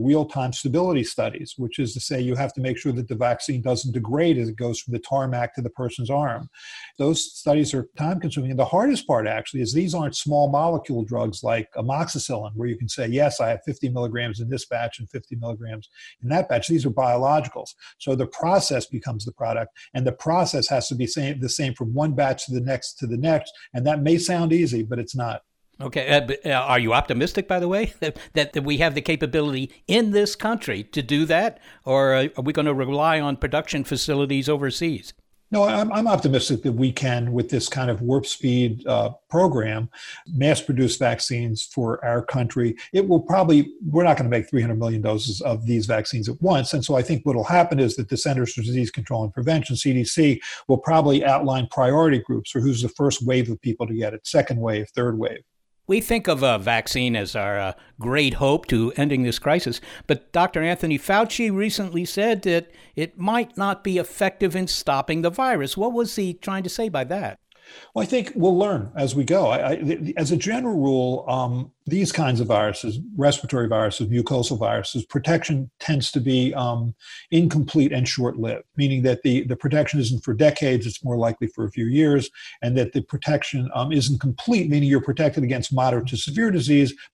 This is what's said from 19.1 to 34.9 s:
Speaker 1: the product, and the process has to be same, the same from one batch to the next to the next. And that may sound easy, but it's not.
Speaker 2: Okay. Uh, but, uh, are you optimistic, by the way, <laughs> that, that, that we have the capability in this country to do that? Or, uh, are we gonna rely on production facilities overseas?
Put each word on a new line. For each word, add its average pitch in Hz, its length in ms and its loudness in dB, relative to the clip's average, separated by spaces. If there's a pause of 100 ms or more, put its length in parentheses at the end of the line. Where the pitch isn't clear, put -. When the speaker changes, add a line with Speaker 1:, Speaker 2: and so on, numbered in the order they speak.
Speaker 1:
the 120 80 -10
product, 113 460 -6 (160)
and 127 120 -2
the 127 80 0
process 160 540 0
has 127 200 0
to 135 80 -6
be 123 100 -2
same, 139 340 -4
the 127 80 -4
same 131 280 -2
from 117 180 -4
one 151 200 0
batch 135 340 0
to 135 40 -6
the 127 80 -2
next 127 360 -4
to 123 120 -8
the 117 100 -4
next. 156 360 0 (220)
And 127 100 -2
that 151 160 2
may 160 160 4
sound 170 340 0
easy, 135 300 2
but 117 160 -4
it's 120 180 -8
not. 117 280 -4 (360)
Speaker 2:
Okay. 135 300 -4
Uh, 147 120 6
but, 131 220 -6
uh, 160 60 -4
are 127 300 4
you 113 120 0
optimistic, 139 560 0
by 185 120 0
the 175 80 -2
way, 202 280 -2
<laughs> - 40 -20
that, 156 180 -4 (160)
that, 147 200 0
that 139 100 -2
we 143 160 0
have 156 160 2
the 151 60 -2
capability 147 720 -2 (160)
in 214 220 4
this 202 260 2
country 214 500 -4
to 147 180 -6
do 147 220 2
that? 175 340 0 (260)
Or, 135 300 4
uh, 135 200 2
are 131 80 -6
we 147 80 -2
gonna 147 220 2
rely 143 460 2
on 143 180 -2
production 143 460 -2
facilities 139 640 -2
overseas? 143 640 -4 (380)